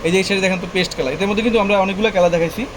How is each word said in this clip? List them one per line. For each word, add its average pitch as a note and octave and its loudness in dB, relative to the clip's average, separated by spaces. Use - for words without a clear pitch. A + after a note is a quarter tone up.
এই E3 0
যে F#3+ 2
এই F#3+ 0
শাড়ি G3 -2
দেখেন F#3 0
তো F3+ -8
পেস্ট F#3 -2
কালার, C3+ -2
এটার G3 -2
মধ্যে G#3+ 0
কিন্তু A3+ 2
আমরা G3+ 2
অনেকগুলো F#3+ 0
কালার F3 4
দেখাইছি। E3+ -2